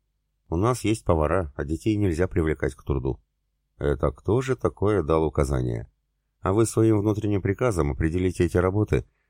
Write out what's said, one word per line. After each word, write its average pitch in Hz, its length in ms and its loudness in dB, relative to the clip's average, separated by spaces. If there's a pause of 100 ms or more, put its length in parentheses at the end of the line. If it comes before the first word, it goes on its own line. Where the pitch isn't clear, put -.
(480)
У 80 80 -4
нас 113 280 0
есть 107 200 -2
повара, 80 520 0
а 76 80 -6
детей 80 320 -2
нельзя 90 320 0
привлекать 76 460 -2
к - 100 -20
труду". 65 360 -4 (580)
"Это 71 340 0
кто - 280 -2
же 131 160 -2
такое 95 460 0
дал 80 220 2
указание?" 64 640 -2 (500)
"А 92 120 0
вы 113 140 4
своим 110 340 2
внутренним 104 420 -2
приказом 95 480 0
определите 87 540 0
эти 82 120 0
работы 92 480 2 (260)